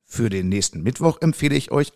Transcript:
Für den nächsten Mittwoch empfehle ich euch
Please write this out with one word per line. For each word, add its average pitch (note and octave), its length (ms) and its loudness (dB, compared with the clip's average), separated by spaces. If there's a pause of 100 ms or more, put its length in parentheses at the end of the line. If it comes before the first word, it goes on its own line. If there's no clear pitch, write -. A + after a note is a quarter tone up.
Für A#2 240 -2
den F#2 200 -2
nächsten F#2+ 340 -2
Mittwoch C3+ 380 0
empfehle - 340 2
ich C#3 160 -2
euch D3 260 0